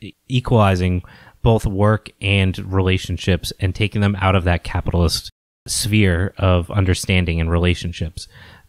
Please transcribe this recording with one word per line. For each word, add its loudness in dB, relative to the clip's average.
equalizing 2
both 2
work 0
and 0
relationships -2
and -2
taking -2
them 0
out 2
of 2
that 0
capitalist -2
sphere 0
of 2
understanding 0
and -2
relationships. -2